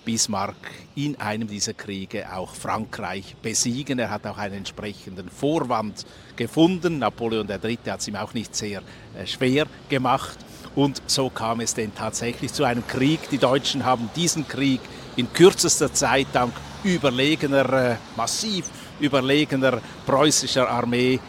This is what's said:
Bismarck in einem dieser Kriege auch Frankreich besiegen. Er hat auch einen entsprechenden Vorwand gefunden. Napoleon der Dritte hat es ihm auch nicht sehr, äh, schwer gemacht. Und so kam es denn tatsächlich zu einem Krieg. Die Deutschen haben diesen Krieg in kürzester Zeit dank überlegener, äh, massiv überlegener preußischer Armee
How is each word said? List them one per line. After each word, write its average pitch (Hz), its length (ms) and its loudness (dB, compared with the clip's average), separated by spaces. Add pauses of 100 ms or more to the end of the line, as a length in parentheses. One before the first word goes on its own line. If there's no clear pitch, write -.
Bismarck 104 540 -4 (380)
in 143 220 -4
einem 107 300 -4
dieser 104 260 -6
Kriege 95 600 -10
auch 92 200 -8
Frankreich 98 880 -8
besiegen. 123 560 -2
Er 113 120 -2
hat 104 180 -6
auch 95 100 -8
einen 101 180 -6
entsprechenden 98 760 -12
Vorwand 123 760 -2 (300)
gefunden. 165 640 2
Napoleon 113 480 0
der 98 120 -4
Dritte 110 340 -4
hat 95 80 -8
es - 80 -6
ihm 104 80 -8
auch 104 160 -8
nicht 110 200 -6
sehr, 101 280 -6 (360)
äh, 95 80 -8
schwer 135 420 2 (200)
gemacht. 131 500 0 (380)
Und 139 320 2
so 131 220 0
kam 117 320 -2
es 110 120 -2
denn 107 220 -4
tatsächlich 120 560 -4
zu 147 140 0
einem 120 200 2
Krieg. 147 440 2
Die 143 80 0
Deutschen 127 480 2
haben 120 320 2
diesen 160 280 0
Krieg 131 360 0 (340)
in 123 160 -2
kürzester 165 600 6
Zeit 135 400 2
dank 123 200 4 (300)
überlegener, 139 1080 4
äh, 113 40 2 (220)
massiv 175 480 -2 (340)
überlegener 135 800 2 (260)
preußischer 135 640 4
Armee 120 600 2